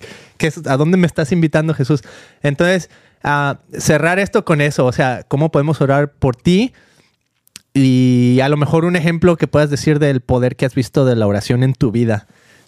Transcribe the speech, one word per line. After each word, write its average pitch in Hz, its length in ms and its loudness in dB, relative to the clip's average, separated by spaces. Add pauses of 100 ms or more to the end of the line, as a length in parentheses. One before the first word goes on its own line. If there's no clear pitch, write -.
(380)
¿qué 165 100 -2
es, 156 200 -8
¿a 131 100 0
dónde 160 200 2
me 175 100 2
estás 147 240 -2
invitando, 160 420 0
Jesús? 139 280 -2 (420)
Entonces, 175 460 0 (340)
ah, 143 360 -2 (180)
cerrar 170 420 -2
esto 202 260 -2
con 151 160 0
eso, 143 240 0
o 127 60 0
sea, 123 360 -4
¿cómo 151 240 -2
podemos 151 300 0
orar 143 320 0
por 131 220 -2
ti? 196 380 0 (1000)
Y 127 680 2
a 135 80 0
lo 147 80 0
mejor 160 280 0
un 180 100 -2
ejemplo 170 420 0
que 147 100 -2
puedas 147 220 0
decir 147 300 0
del 139 220 0
poder 123 340 -2
que - 100 -4
has 104 100 -4
visto 135 300 0
de 123 100 2
la 110 120 0
oración 104 360 0
en 131 100 2
tu 127 180 -2
vida. 113 360 -2 (400)